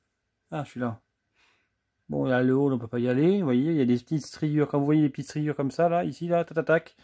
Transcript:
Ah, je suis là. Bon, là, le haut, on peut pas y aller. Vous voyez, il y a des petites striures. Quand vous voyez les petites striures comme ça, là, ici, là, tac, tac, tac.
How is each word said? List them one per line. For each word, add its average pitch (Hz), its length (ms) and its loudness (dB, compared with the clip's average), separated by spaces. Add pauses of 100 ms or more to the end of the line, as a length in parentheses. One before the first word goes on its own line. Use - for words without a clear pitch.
(520)
Ah, 156 100 -6
je - 80 -14
suis - 80 -14
là. 117 220 -6 (1080)
Bon, 143 180 -4
là, 127 180 2
le 131 120 2
haut, 143 140 2
on 127 80 0
peut 117 80 -10
pas 123 140 -6
y 123 80 0
aller. 156 300 2
Vous 190 60 0
voyez, 135 280 2
il 160 60 2
y - 20 4
a 127 40 4
des 120 120 4
petites 135 280 -4
striures. 147 440 -2
Quand 147 100 0
vous 143 60 0
voyez 151 180 4
les 147 60 4
petites 143 180 -10
striures 151 300 -4
comme 135 160 -2
ça, 170 160 2
là, 170 160 0
ici, 165 240 -6
là, 170 160 2
tac, 156 100 -16
tac, 160 120 -2
tac. - 380 0